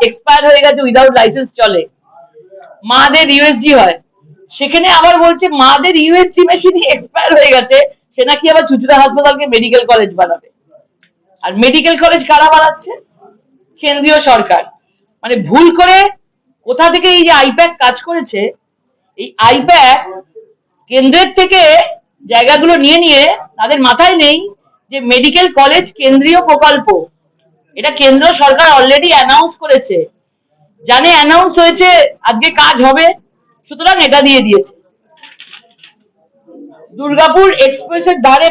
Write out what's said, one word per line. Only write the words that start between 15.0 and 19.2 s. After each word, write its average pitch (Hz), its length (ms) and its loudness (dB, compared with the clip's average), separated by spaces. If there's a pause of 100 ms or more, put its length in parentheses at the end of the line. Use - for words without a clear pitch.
মানে 240 140 -6
ভুল 277 400 0
করে 370 340 2 (520)
কোথা 254 280 -2
থেকে 339 180 -2
এই 349 160 0
যে 330 80 2
আইপ্যাক 311 460 0
কাজ 247 240 -2
করেছে, 247 500 -8 (640)
এই 214 220 -16